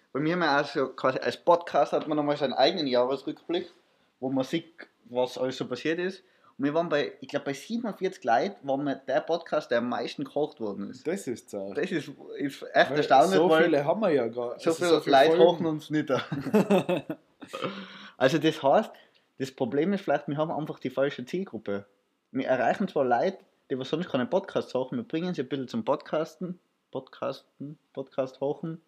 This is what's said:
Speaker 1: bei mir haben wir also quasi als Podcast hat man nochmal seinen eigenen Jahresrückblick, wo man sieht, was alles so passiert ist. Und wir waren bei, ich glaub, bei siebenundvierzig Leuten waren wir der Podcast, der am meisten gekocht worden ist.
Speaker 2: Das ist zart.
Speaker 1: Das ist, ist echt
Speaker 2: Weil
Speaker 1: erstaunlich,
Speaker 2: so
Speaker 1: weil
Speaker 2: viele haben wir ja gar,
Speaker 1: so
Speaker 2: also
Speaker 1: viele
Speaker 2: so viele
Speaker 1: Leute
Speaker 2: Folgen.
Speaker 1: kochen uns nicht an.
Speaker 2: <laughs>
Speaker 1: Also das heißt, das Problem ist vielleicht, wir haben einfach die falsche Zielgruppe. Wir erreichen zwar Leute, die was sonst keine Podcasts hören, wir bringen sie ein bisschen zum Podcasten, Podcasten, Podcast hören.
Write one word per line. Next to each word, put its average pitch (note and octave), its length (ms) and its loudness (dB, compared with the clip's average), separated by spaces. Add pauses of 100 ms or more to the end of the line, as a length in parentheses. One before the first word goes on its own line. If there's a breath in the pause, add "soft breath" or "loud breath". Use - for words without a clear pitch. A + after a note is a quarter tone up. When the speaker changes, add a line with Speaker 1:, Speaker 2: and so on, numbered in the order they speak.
(140 soft breath)
Speaker 1:
bei C3 60 -2
mir D#3 140 0
haben F3+ 80 -2
wir D#3 100 2
also C#3+ 380 0
quasi C3 300 0
als - 180 -2
Podcast - 560 2
hat D3+ 140 0
man D#3 100 -2
nochmal D3 200 0
seinen C#3 160 0
eigenen D#3 340 2
Jahresrückblick, C#3 840 -2 (480)
wo C3 100 -4
man C3 140 0
sieht, D#3+ 300 -6 (320)
was B2 320 -2
alles C3 200 -2
so C3 100 -6
passiert D3+ 320 -4
ist. F#3 240 -6 (340 soft breath)
Und C3+ 80 -2
wir D3 80 0
waren E3+ 160 0
bei, D3 320 0
ich C3+ 60 -16
glaub, C#3 160 -4
bei C#3 100 -4
siebenundvierzig G3+ 680 -6
Leuten C#3 440 0
waren C#3 160 -2
wir C#3+ 120 -2
der C#3 260 -2
Podcast, E3 480 -4
der B2 80 2
am A#2+ 120 -2
meisten A#2+ 340 -6
gekocht D3 360 -4
worden G2+ 300 -6
ist. - 160 -14
Speaker 2:
Das F#3 220 -6
ist - 240 -10
zart. G2 260 -8
Speaker 1:
Das F#3+ 140 -2
ist, D3 180 -6 (280)
ist C#3+ 260 -6 (100)
echt E3+ 160 6
Speaker 2:
Weil C#3 80 -2
Speaker 1:
erstaunlich, D3 400 6
Speaker 2:
so E3+ 120 6
Speaker 1:
weil D#3+ 160 6
Speaker 2:
viele D3 200 2
haben F3+ 160 0
wir G3+ 80 2
ja B2+ 180 2
gar, A#2+ 320 -6
Speaker 1:
so E3+ 100 -2
Speaker 2:
also E3 40 4
Speaker 1:
viele F3 160 0
Speaker 2:
so D#3+ 120 6
viele C#3 140 4
Speaker 1:
Leute C#3 200 10
Speaker 2:
Folgen. F#3 100 8
Speaker 1:
kochen F3 220 4
uns D#3 240 -4
nicht D3 200 0
an. E3 1000 2
Speaker 2:
<laughs> D#3 60 -8 (1040 loud breath)
Speaker 1:
Also C#3 220 4
das D3+ 240 0
heißt, F3 280 4 (460 soft breath)
das C3+ 140 -6
Problem C#3+ 420 0
ist G3 80 -4
vielleicht, C#3+ 260 0
wir D3 100 -4
haben D#3 140 -2
einfach D3+ 280 -6
die C3 100 -4
falsche C#3 360 -2
Zielgruppe. G#2 600 -6 (460)
Wir C3 160 -4
erreichen B2+ 400 0
zwar C#3+ 180 0
Leute, B2+ 320 0 (320)
die C#3 80 -4
was B2+ 120 -8
sonst E3 200 -4
keine B2+ 160 -2
Podcasts F3 480 -4
hören, B2+ 240 -4
wir A2+ 60 -4
bringen E3+ 320 -6
sie D3+ 80 -6
ein B2+ 40 -10
bisschen C3+ 200 -6
zum A2 180 -4
Podcasten, D#3+ 760 -4 (300)
Podcasten, - 880 -10 (160)
Podcast C3+ 480 -6
hören. D#3 460 -6